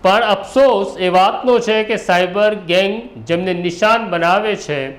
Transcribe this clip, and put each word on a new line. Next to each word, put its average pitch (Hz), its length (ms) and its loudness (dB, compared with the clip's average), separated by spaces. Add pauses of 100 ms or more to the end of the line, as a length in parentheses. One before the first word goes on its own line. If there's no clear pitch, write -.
પણ 196 180 2
અફસોસ 208 760 2
એ 180 100 0
વાતનો 208 500 2
છે 220 260 0
કે 214 120 -4
સાયબર 185 580 0
ગેંગ 190 720 -2
જેમને 175 300 -2
નિશાન 202 560 0
બનાવે 185 460 0
છે 135 420 -6